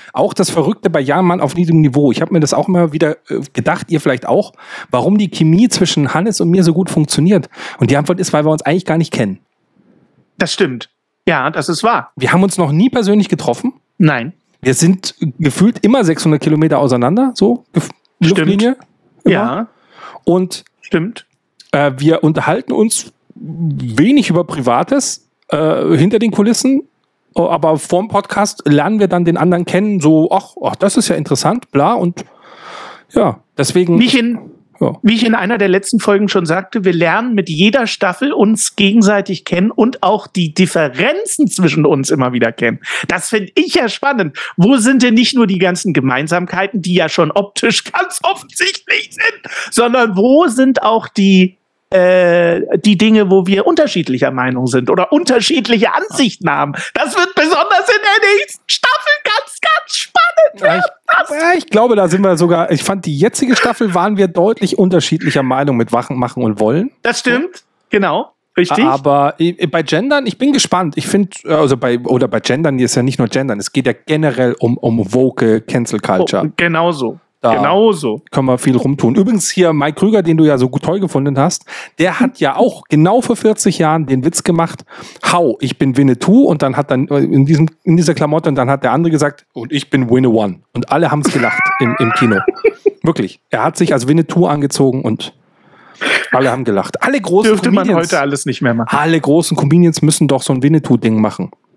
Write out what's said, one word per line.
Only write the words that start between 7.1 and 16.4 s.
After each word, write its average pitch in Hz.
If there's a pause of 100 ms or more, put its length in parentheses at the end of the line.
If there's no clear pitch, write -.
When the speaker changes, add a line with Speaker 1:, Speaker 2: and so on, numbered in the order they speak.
Speaker 1:
Und 117
die 139
Antwort 175
ist, 180
weil 151
wir 156
uns 156
eigentlich 170
gar 160
nicht 165
kennen. 101 (960)
Speaker 2:
Das -
stimmt. 131 (360)
Ja, 143
das 160
ist 165
wahr. 226
Speaker 1:
Wir 131
haben 175
uns 196
noch 165
nie 190
persönlich 208
getroffen. - (240)
Speaker 2:
Nein. 143 (300)
Speaker 1:
Wir 127
sind 185 (260)
gefühlt 180
immer 233
sechshundert 156